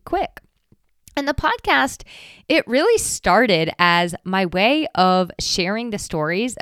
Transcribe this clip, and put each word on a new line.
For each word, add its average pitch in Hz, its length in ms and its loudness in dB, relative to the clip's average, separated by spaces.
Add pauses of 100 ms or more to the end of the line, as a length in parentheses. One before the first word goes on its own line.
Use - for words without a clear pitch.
quick. - 380 -4 (720)
And 277 140 -4
the 294 60 -2
podcast, 311 720 0 (440)
it 311 180 2
really 330 300 4
started 185 840 2
as 175 360 2 (100)
my 190 220 0
way 226 480 0
of 185 440 2
sharing 214 520 -4
the 208 80 -6
stories 175 640 -4